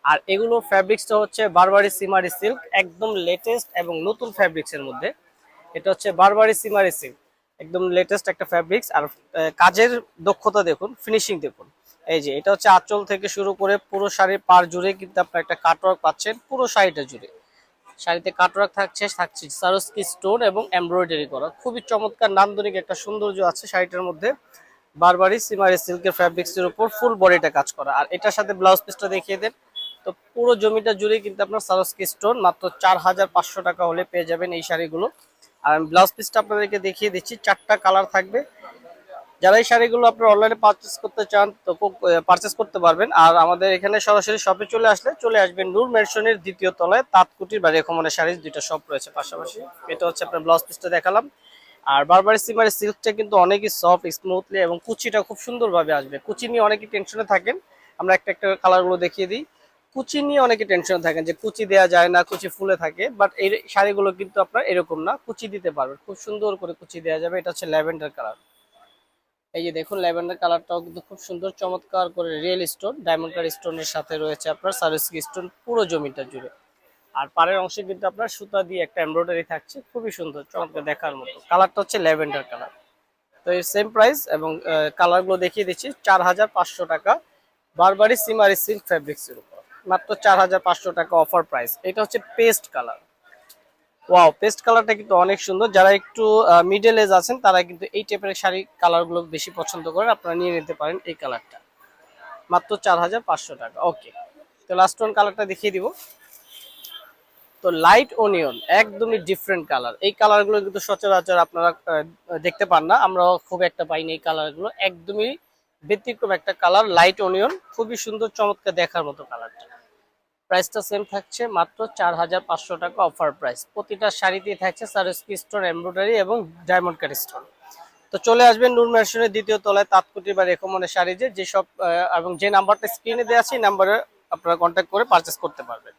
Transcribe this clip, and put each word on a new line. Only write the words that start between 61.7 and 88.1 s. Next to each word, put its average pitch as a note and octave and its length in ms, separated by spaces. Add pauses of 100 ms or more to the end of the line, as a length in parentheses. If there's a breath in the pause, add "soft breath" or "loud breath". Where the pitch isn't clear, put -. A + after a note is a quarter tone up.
যায় F3 200
না, F3+ 140
কুচি F#3 260
ফুলে F#3+ 280
থাকে, E3 320 (100)
but G3+ 180
এই G3 320
শাড়িগুলো G3 440
কিন্তু F#3+ 280
আপনার A3+ 240
এরকম E3+ 360
না, G3+ 160 (100)
কুচি A3 220
দিতে F#3 220
পারবেন, C#3 260 (100)
খুব G3 100
সুন্দর G#3 400
করে F3+ 160
কুচি E3+ 280
দেয়া D#3+ 180
যাবে। E3+ 200
এটা F3 120
হচ্ছে E3+ 160
ল্যাভেন্ডার D#3 440
কালার। A2+ 240 (1200)
এই E3+ 120
যে E3+ 80
দেখুন, D#3+ 260
ল্যাভেন্ডার F3 380
কালারটাও E3+ 440
কিন্তু E3+ 280
খুব G3 100
সুন্দর, F#3 320
চমৎকার F#3 600
করে E3 300
রিয়েল F3+ 260
স্টোন, G#3+ 340
ডায়মন্ড E3 340
কাট E3+ 120
স্টোনের D#3+ 380
সাথে D#3 340
রয়েছে D#3 320
আপনার F#3 220
সারস্কি D#3 480
স্টোন F3+ 280 (160)
পুরো A#3 200
জমিটা D3 380
জুড়ে। B2+ 260 (680)
আর C3+ 200
পাড়ের F3 240
অংশে F#3 240
কিন্তু F#3+ 240
আপনার G3+ 220
সুতা G3+ 340
দিয়ে F3+ 200
একটা E3 200
এমব্রয়ডারি E3 420
থাকছে, E3 360 (120)
খুবই A3+ 180
সুন্দর, D3 420
চমৎকার D#3 320
দেখার D3 320
মতো। C3 320
কালারটা F#3 320
হচ্ছে G3+ 180
ল্যাভেন্ডার D#3 520
কালার। A#2+ 220 (720)
তো F3 60
এর F3+ 120
সেম G#3 280
প্রাইস A#3 380
এবং, D#3 280
আহ, D#3 400
কালারগুলো F#3 400
দেখিয়ে F3+ 300
দিচ্ছি। B3 260 (100)
চার F#3+ 200
হাজার F#3 260
পাঁচশো F3+ 360
টাকা E3+ 340 (580)
বারবারি G3 400